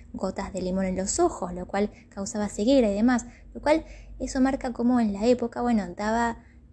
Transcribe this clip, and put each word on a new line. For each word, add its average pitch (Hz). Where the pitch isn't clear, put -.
gotas 190
de 185
limón 185
en 185
los 196
ojos, 254
lo 180
cual 202
causaba 202
ceguera 226
y -
demás, 233
lo 226
cual 311
eso 262
marca 269
cómo 240
en 214
la 202
época, 240
bueno, 240
daba, 226